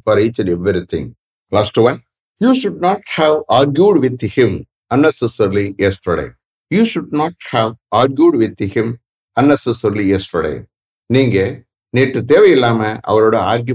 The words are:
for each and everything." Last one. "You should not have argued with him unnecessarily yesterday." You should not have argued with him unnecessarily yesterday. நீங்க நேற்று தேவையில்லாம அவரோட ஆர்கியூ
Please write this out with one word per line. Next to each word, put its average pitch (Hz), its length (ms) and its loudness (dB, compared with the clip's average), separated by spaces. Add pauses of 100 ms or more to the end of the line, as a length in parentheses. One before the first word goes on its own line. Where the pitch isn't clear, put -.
for 107 160 2
each 117 200 0
and 98 100 -2
everything." 87 640 -4 (380)
Last 104 300 0
one. 120 200 2 (460)
"You 254 180 4
should 180 180 -6
not 190 180 0 (180)
have 156 300 2
argued 147 540 2
with 123 340 -4
him 95 280 0 (320)
unnecessarily 104 840 0
yesterday." 87 540 -4 (440)
You 226 180 4
should 139 180 -8
not 147 200 -2 (200)
have 110 220 0 (220)
argued 139 400 2
with 107 260 0
him 113 340 -4 (460)
unnecessarily 104 760 0
yesterday. 78 460 -6 (420)
நீங்க 117 580 0 (260)
நேற்று 131 320 0
தேவையில்லாம 120 840 2
அவரோட 110 280 4
ஆர்கியூ 117 400 -2